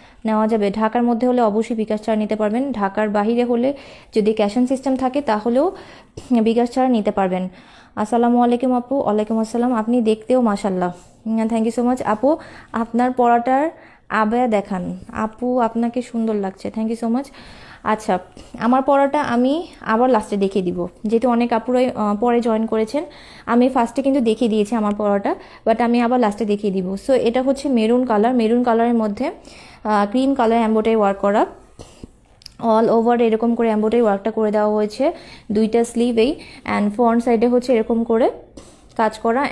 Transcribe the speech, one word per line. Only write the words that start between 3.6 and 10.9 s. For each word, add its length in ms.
যদি 220
cash 200
on 100
system 300
থাকে 240
তাহলেও 500
বিকাশ 400
ছাড়া 180
নিতে 220
পারবেন। 380
আসসালামু 480
আলাইকুম 300
আপু। 280
ওয়ালাইকুম 380
আসসালাম। 340
আপনি 280
দেখতেও 400
মাশাআল্লাহ। 500